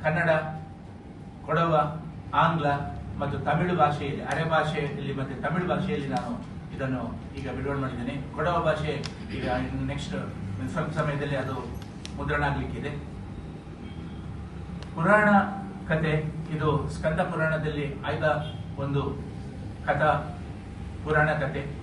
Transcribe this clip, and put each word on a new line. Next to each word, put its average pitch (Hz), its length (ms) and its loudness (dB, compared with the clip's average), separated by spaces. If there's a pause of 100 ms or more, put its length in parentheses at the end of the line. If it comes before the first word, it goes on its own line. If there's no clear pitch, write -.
ಕನ್ನಡ, 165 260 4 (1160)
ಕೊಡವ, 156 560 4 (320)
ಆಂಗ್ಲ 156 340 4 (520)
ಮತ್ತು 139 200 0
ತಮಿಳು 180 360 2
ಭಾಷೆಯಲ್ಲಿ, 147 480 2
ಅರೆ - 200 0
ಭಾಷೆಯಲ್ಲಿ 151 720 0
ಮತ್ತು 135 260 -4
ತಮಿಳು 180 260 0
ಭಾಷೆಯಲ್ಲಿ 143 400 0
ನಾನು 123 440 -4 (240)
ಇದನ್ನು 127 440 -4 (180)
ಈಗ 131 140 -6
ಬಿಡುಗಡೆ 135 280 -2
ಮಾಡಿದ್ದೇನೆ. 127 560 -4
ಕೊಡವ 170 300 2
ಭಾಷೆ 151 380 2 (340)
ಈಗ 131 120 -2 (360)
ನೆಕ್ಸ್ಟ್ 143 300 -4 (560)
ಸ್ವಲ್ಪ 156 220 -2
ಸಮಯದಲ್ಲಿ 143 420 0
ಅದು 131 200 -2 (640)
ಮುದ್ರಣ 147 260 0
ಆಗ್ಲಿಕ್ಕಿದೆ. 143 460 0 (2000)
ಪುರಾಣ 208 340 8 (580)
ಕಥೆ 156 260 2 (420)
ಇದು 147 340 2
ಸ್ಕಂದ 160 300 0
ಪುರಾಣದಲ್ಲಿ 156 840 0
ಆಯ್ದ 151 180 0 (560)
ಒಂದು 139 220 2 (840)
ಕಥಾ 147 260 6 (920)
ಪುರಾಣ 151 280 6
ಕಥೆ. 139 300 0 (220)